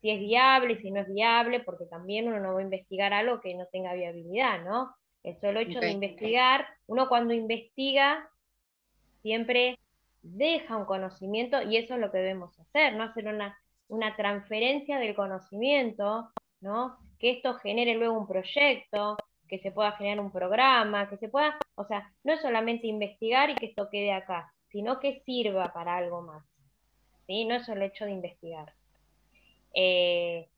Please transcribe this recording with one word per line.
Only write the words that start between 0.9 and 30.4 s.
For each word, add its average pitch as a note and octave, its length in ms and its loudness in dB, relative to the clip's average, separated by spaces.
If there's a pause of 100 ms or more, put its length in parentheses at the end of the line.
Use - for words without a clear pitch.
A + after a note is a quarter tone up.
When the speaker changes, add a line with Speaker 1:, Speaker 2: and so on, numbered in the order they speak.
Speaker 1:
no G3+ 100 -2
es F#3+ 60 -6
viable, A#3 540 2
porque F3 240 -10
también F#3+ 420 -4
uno A3 120 -2
no F#3+ 140 -2
va F#3 60 0
a G3 40 -2
investigar F#3+ 500 -2
algo G#3 280 0
que F3+ 140 -8
no F3+ 160 -10
tenga F#3 220 -6
viabilidad, F3 720 -2
¿no? A#3 300 -4 (300)
El - 160 -10
solo G3+ 220 0
hecho F#3 180 -4
de - 80 0
Speaker 2:
Ok. G3+ 60 0
Speaker 1:
investigar, A3+ 760 2 (200)
uno B3+ 200 0
cuando A#3+ 260 2
investiga C4+ 960 0 (920)
siempre A#3+ 580 2 (420)
deja A#3 560 0
un G3 80 -4
conocimiento G3 760 -2
y G#3+ 160 0
eso A#3 180 -2
es A#3+ 40 -2
lo G#3+ 120 -2
que F#3+ 60 -2
debemos F#3 420 -4
hacer, C#4 360 2
¿no? A3 80 -2
Hacer A3 240 -6
una, G#3 300 -6 (300)
una G#3+ 280 -4
transferencia A3+ 840 0
del G#3+ 160 -2
conocimiento, A3 1120 -2 (300)
¿no? A#3 380 -6 (220)
Que A#3+ 120 4
esto B3 240 -2
genere A#3 400 0
luego A3+ 220 0
un G3+ 100 -4
proyecto, G#3 880 0 (300)
que G3 120 -8
se G3 120 -6
pueda G#3 220 2
generar G#3 260 -4
un G3+ 120 -6
programa, G#3 800 4
que G3+ 80 -12
se A3 120 -10
pueda, D4+ 280 2 (180)
o G3+ 100 -8
sea, G#3 280 -8 (100)
no D4 100 2
es D#4 80 -2
solamente A#3 460 0
investigar A3 640 0
y C#4+ 60 -2
que A3 120 -4
esto G#3 220 -6
quede G3+ 220 0
acá, F#3+ 420 -6 (160)
sino A3+ 300 -4
que C4+ 260 -2
sirva G3+ 460 0
para F3 240 -4
algo F3 260 -4
más, D#3 220 -18 (840)
¿sí? G#3+ 180 -2
No A#3 100 0
es A#3+ 100 -4
solo G3 200 -2
hecho G3 200 -8
de G3+ 60 -4
investigar. E3 640 -12 (1000)
Eh, F3 840 4